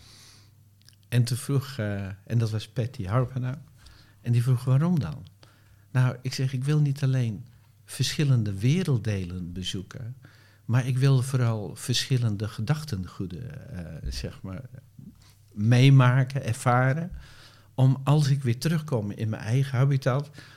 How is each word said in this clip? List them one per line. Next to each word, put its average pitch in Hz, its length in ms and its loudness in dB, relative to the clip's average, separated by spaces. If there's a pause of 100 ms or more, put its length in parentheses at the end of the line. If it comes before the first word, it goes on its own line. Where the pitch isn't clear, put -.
(1080)
En 123 160 4
toen 120 120 -2
vroeg, - 420 -4
eh, 101 280 -4
en 101 320 -4
dat 113 120 0
was 107 180 -6
Patty - 380 -6
Harpena, 127 560 -2 (580)
en - 120 -2
die 120 100 4
vroeg, 123 220 2
"Waarom 147 360 2
dan?" 80 260 -8 (640)
Nou, 127 320 2
ik 131 120 -6
zeg, 131 180 -2
"Ik 127 120 -4
wil 151 160 2
niet 143 220 0
alleen 127 440 0 (380)
verschillende 127 680 0
werelddelen 101 1000 0
bezoeken, 92 640 -8 (480)
maar 120 220 0
ik 127 120 -2
wil 135 240 4
vooral 113 540 -2
verschillende 117 720 -2
gedachtengoeden, 92 1300 -6
eh, 82 340 -10
zeg - 320 -10
maar, 92 200 -10 (920)
meemaken, 127 920 6
ervaren, 127 680 0 (640)
om 131 300 4
als 147 240 4
ik 139 140 2
weer 120 160 0
terugkom 151 520 -2
in 107 180 -4
mijn 110 140 -4
eigen 131 360 0
habitat, 135 520 2 (260)